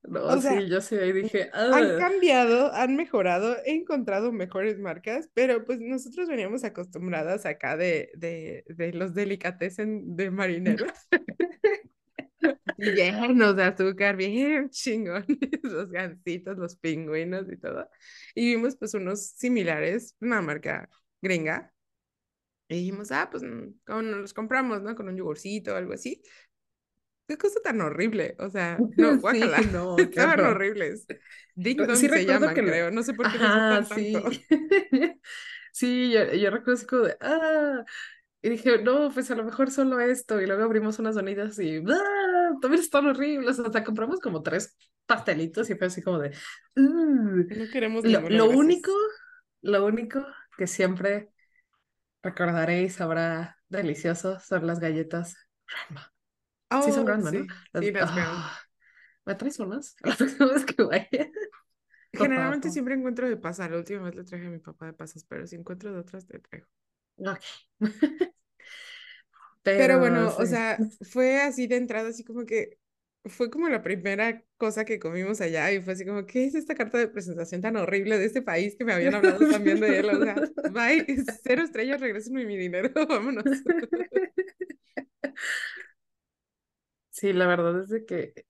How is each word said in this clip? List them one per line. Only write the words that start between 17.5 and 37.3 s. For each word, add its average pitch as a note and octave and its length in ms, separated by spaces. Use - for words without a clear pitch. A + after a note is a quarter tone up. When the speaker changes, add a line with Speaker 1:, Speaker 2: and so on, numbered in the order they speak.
Speaker 2:
y - 60
todo. - 300
Y A#3 200
vimos, A#3 220
pues, G#3+ 180
unos G3 380
similares, F#3+ 880
una A3+ 220
marca D3+ 460
gringa. E3+ 500
Y D#3+ 80
dijimos, F#3+ 360
"Ah, C#3 180
pues, - 120
mm, A3+ 320
¿cómo A3 180
no G#3+ 160
los G3+ 160
compramos, A3+ 480
no? A3 120
Con G#3 140
un F#3 80
yogurcito F#3+ 580
o - 20
algo F3+ 180
así". - 280
Qué D4+ 100
cosa G#4 240
tan A3+ 180
horrible, F3+ 600
o G3 100
sea, F3 280
no, D#4 220
Speaker 1:
<laughs> - 20
Sí, - 0
Speaker 2:
guácala. A3+ 360
<laughs> G#3+ 100
Speaker 1:
no, F3+ 300
qué - 100
Speaker 2:
Estaban - 20
Speaker 1:
horror. D#4+ 220
Speaker 2:
horribles. G3+ 600
Ding G3+ 220
Speaker 1:
Re-, - 100
Speaker 2:
Dong A#3 100
Speaker 1:
sí B3+ 120
Speaker 2:
se - 0
Speaker 1:
recuerdo C4 180
Speaker 2:
llaman, D#4 260
Speaker 1:
que... D4 100
Lo - 20
Speaker 2:
creo. E3+ 260
No A3+ 120
sé A#3 120
por G#3+ 160
qué A#3 80
les A3 80
Speaker 1:
Ajá, G#3 80
Speaker 2:
gustan A3 300
Speaker 1:
sí. G#3+ 40
Speaker 2:
tanto. G#3+ 420
Speaker 1:
<laughs> D#4 720
Sí, B3 400
yo, G#3+ 220
yo G3 160
recuerdo A#3 240
así B3 120
como B3+ 160
de, F3+ 180
"Ah". D4 640